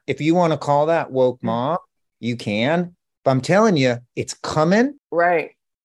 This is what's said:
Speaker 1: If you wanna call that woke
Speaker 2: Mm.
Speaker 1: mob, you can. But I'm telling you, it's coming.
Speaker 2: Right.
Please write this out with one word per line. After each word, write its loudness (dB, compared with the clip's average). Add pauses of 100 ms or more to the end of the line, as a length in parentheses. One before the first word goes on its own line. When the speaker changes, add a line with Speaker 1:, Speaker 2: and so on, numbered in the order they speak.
Speaker 1:
If -6
you 0
wanna 2
call 0
that -2
woke 0
Speaker 2:
Mm. -10
Speaker 1:
mob, -4 (400)
you -6
can. -2 (300)
But 2
I'm 2
telling 2
you, 2 (160)
it's -8
coming. 0 (100)
Speaker 2:
Right. 0 (320)